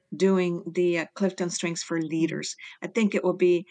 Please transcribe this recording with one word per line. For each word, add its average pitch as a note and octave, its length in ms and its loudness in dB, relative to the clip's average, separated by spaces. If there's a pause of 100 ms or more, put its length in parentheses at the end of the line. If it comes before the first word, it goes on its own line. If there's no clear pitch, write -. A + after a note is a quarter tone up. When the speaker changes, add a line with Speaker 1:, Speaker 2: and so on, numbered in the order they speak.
(160)
Speaker 1:
doing F3+ 500 2
the, F3 320 0
uh, D#3+ 160 -4
Clifton F#3 360 -2
Strengths E3+ 340 -4
for E3 160 -2
Speaker 2:
Mm-hmm. D#3+ 80 -4
Speaker 1:
Leaders. D#3+ 480 -2 (260)
I - 60 -10
think A3 260 0
it F#3 80 0
will F3+ 140 0
be F3 340 4